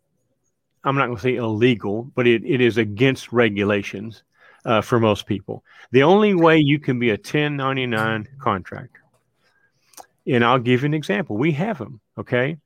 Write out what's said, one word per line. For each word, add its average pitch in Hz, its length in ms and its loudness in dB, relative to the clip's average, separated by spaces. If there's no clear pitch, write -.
I'm 139 120 0
not 135 120 0
gonna 117 120 -8
say 127 160 -2
illegal, 113 760 -2
but 127 120 0
it, 117 180 2
it 135 160 -2
is 117 160 2
against 117 560 -2
regulations, 104 920 -2
uh, 110 160 2
for 117 200 0
most 107 260 0
people. 107 380 -8
The 127 120 6
only 202 320 4
way 165 240 6
you 147 200 4
can 139 200 -2
be 117 120 0
a 101 80 0
ten 147 400 -4
ninety-nine 113 680 -2
contractor, 104 640 -6
and 123 160 2
I'll 120 160 4
give 120 220 2
you 143 60 -2
an 147 80 -2
example. 156 420 -4
We 151 160 0
have 170 280 -4
'em, 113 200 -14
okay? 127 500 -2